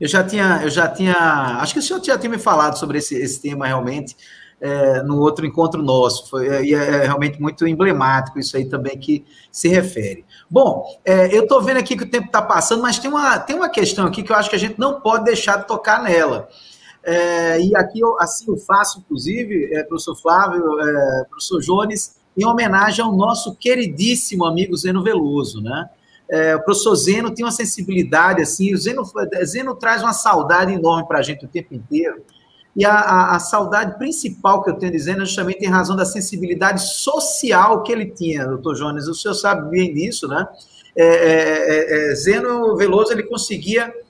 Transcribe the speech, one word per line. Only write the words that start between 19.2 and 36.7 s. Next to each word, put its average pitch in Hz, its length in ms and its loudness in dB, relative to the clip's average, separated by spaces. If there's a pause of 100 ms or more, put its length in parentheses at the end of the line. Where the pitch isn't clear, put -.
é, 151 80 -2
professor 160 340 -8
Flávio, 170 640 2
é, 139 480 0
professor - 320 -6
Jones, 202 560 -2 (200)
em 196 80 0
homenagem 214 600 2
ao 208 120 0
nosso 220 380 0
queridíssimo 214 880 0
amigo 170 320 0
Zeno 185 260 -2
Veloso, 143 600 -2
né? 143 260 -6 (400)
É, 160 280 2
o 156 60 -4
professor 202 340 2
Zeno 214 360 0
tinha 233 140 -6
uma 226 60 -4
sensibilidade, 180 880 0
assim, 190 320 0
o - 20 0
Zeno, 233 260 -4 (420)
Zeno 247 320 -6
traz 226 260 0
uma 233 100 0
saudade 175 600 2
enorme 165 340 0
pra 147 160 0
gente 143 220 -6
o - 40 -16
tempo - 240 -10
inteiro, 147 500 -4 (520)
e 196 100 2
a, 208 80 4
a, 185 440 4
a - 20 0
saudade 202 580 -2
principal 202 640 -2
que 190 60 -2
eu 170 60 -2
tenho 180 180 -4
de 165 60 -2
Zeno 185 240 -4
é - 20 -2
justamente 185 400 -4
em 190 40 0
razão 185 280 2
da 185 80 0
sensibilidade 185 800 -2